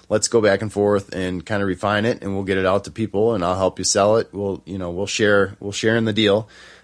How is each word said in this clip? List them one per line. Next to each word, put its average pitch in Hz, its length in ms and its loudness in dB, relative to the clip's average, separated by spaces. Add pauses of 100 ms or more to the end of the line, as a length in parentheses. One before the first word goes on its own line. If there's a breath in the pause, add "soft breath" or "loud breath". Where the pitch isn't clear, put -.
let's 107 180 0
go 117 140 2
back 98 200 4
and 107 100 -6
forth 101 420 0
and 92 320 -4
kinda 101 200 -2
refine 101 400 0
it, 120 160 -2
and 98 120 -6
we'll 98 100 -4
get 95 140 0
it 95 80 0
out 98 200 2
to 80 60 -14
people, 107 420 0
and 95 100 -2
I'll 92 140 0
help 95 220 0
you 92 60 -6
sell 104 320 4
it. - 140 -2
We'll, 98 340 -6
you 95 120 -10
know, 90 140 -6
we'll 95 160 -6
share, 101 520 2
we'll 101 120 -8
share 113 240 0
in 113 100 0
the 110 80 -2
deal." 101 340 2 (360 loud breath)